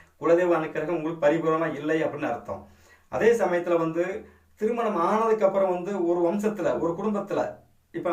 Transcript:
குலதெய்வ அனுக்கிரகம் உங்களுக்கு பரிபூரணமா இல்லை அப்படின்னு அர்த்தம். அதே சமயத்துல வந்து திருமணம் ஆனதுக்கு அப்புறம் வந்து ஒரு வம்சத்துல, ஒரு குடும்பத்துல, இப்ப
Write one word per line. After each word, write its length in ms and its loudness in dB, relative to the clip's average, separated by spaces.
குலதெய்வ 380 4
அனுக்கிரகம் 400 -4
உங்களுக்கு 280 -4
பரிபூரணமா 500 2
இல்லை 280 -2
அப்படின்னு 300 -4
அர்த்தம். 340 -10
அதே 220 4
சமயத்துல 440 2
வந்து 280 0
திருமணம் 340 0
ஆனதுக்கு 500 2
அப்புறம் 280 2
வந்து 180 -4
ஒரு 140 2
வம்சத்துல, 500 0
ஒரு 140 -2
குடும்பத்துல, 480 -4
இப்ப 200 -6